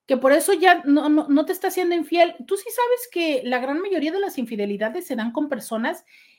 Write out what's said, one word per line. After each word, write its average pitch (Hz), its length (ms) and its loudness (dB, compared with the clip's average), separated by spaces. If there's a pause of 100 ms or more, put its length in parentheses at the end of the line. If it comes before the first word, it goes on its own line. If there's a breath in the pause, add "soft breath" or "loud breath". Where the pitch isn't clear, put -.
que 262 120 0
por 269 160 4
eso 320 200 4
ya 349 320 4
no, 285 240 4
no, 302 180 2
no 294 180 4
te 339 60 -4
está 359 200 -4
siendo 359 240 0
infiel. 339 400 2 (100)
Tú 392 120 -2
sí - 120 -8
sabes 480 420 -2
que 320 320 -2
la 247 160 -2
gran 277 220 -4
mayoría 330 300 -2
de 381 80 -4
las 392 180 -4
infidelidades 214 680 -4
se 269 80 -6
dan 226 160 -4
con 294 180 -4
personas 233 560 -6 (340 soft breath)